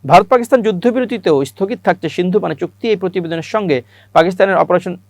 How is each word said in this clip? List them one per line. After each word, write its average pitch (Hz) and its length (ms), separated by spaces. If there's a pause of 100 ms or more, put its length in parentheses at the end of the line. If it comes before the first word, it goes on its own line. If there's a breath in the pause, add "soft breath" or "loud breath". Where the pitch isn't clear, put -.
ভারত 180 280
পাকিস্তান 247 320
যুদ্ধবিরতিতেও 214 720 (140)
স্থগিত 196 360
থাকছে 175 280
সিন্ধু 180 280
পানি 165 180
চুক্তি। - 320
এই 202 80
প্রতিবেদনের 170 520
সঙ্গে 190 240 (380 soft breath)
পাকিস্তানের 185 480
অপারেশন 180 300 (160)